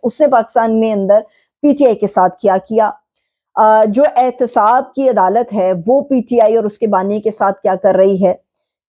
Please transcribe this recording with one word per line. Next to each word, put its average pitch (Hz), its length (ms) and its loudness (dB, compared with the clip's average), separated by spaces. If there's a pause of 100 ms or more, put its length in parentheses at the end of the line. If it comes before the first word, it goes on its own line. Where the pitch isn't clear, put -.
उसने 277 240 0
पाकिस्तान 226 440 0
में 220 200 0
अंदर 202 340 0 (360)
पीटीआई 285 320 2
के 202 120 -4
साथ 185 240 0 (100)
क्या 190 180 0
किया? 214 400 -4 (600)
अ, 220 260 4
जो 214 200 0
एहतसाब 247 920 -2
की 269 120 -2
अदालत 214 440 0
है, 190 200 -2
वो 190 280 -2
पीटीआई 240 560 0
और 220 100 -2
उसके 214 200 -6
बानी 202 340 -2
के 214 100 -4
साथ 202 220 -2
क्या 190 240 -4
कर 185 200 0
रही 190 200 2
है, 185 340 -2 (380)